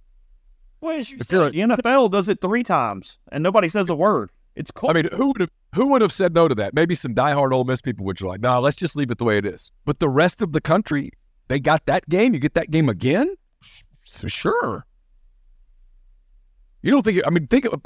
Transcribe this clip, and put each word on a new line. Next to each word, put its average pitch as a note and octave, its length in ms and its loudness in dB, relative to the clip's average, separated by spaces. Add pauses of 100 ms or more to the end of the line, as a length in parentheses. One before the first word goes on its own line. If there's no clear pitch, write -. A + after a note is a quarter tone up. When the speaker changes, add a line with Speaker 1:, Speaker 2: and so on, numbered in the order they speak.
(800)
Speaker 1:
Well, D#4+ 160 -4
as B3 120 -8
you C4+ 100 -20
Speaker 2:
If B2 80 -8
Speaker 1:
said, F3+ 80 -2
Speaker 2:
you're F3+ 100 6
a C3+ 60 -2
Speaker 1:
the D3+ 100 -2
N A3+ 100 2
F A#3+ 140 -2
L B3 240 4
does F#3 180 0
it G3+ 140 -2
three A3 220 -2
times, A#2+ 560 -4 (120)
and C#3+ 100 -4
nobody F#3 280 2
says F#3+ 200 -2
a F3 60 0
word. D#3 360 0 (240)
It's - 160 -12
cool. - 180 -4
Speaker 2:
I D#3+ 40 2
mean, E3 200 2
who A3+ 140 0
would C4 140 -2
have, F3 80 -2 (240)
who B3 140 2
would C4+ 140 4
have G#3 120 2
said F3 200 0
no E3 140 4
to C#3 80 0
that? G#2 180 -4
Maybe E3+ 220 2
some C3 180 -8
diehard C3+ 400 2
Ole C3 120 2
Miss B2+ 160 -2
people, G2+ 240 -6
which F#2+ 160 -6
are F#2+ 60 -6
like, F#2 140 -8
"No, B2 180 2
let's C#3 160 2
just - 200 -6
leave C#3 160 -2
it A2 60 -4
the A#2 80 -4
way G#2+ 120 4
it G2+ 80 0
is." - 260 -8 (140)
But D3 140 -4
the D#3 100 2
rest D#3 320 2
of F3+ 100 -4
the D3+ 100 -2
country, D#3+ 500 -2 (360)
they C#3 120 -2
got D3+ 260 0
that E3+ 240 0
game. G#3+ 240 2
You D3 60 -2
get C#3+ 160 -2
that E3 140 -2
game D#3+ 200 2
again? G#3 440 0 (720)
S-, - 220 -16
sure. - 580 -4 (2000)
You F#3 100 0
don't C#4 120 4
think, F#3+ 220 2
I - 60 0
mean, E3 160 0
think, C4+ 180 2 (200)